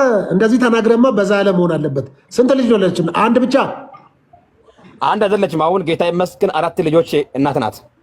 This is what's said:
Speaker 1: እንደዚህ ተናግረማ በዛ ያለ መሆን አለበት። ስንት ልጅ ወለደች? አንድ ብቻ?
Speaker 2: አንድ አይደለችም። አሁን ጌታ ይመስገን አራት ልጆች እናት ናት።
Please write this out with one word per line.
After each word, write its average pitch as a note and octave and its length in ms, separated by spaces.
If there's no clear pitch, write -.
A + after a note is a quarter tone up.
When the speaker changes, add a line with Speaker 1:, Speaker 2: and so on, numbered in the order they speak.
Speaker 1:
እንደዚህ A3 300
ተናግረማ A#3 520
በዛ G3+ 220
ያለ G3+ 180
መሆን F3 200
አለበት። C#3+ 340
ስንት B3+ 220
ልጅ C4 160
ወለደች? G3 280
አንድ A3+ 240
ብቻ? B3+ 160
Speaker 2:
አንድ F3 200
አይደለችም። G3 400
አሁን F3+ 220
ጌታ D#3+ 220
ይመስገን F3+ 480
አራት E3 260
ልጆች E3 300
እናት C#3 260
ናት። A2 180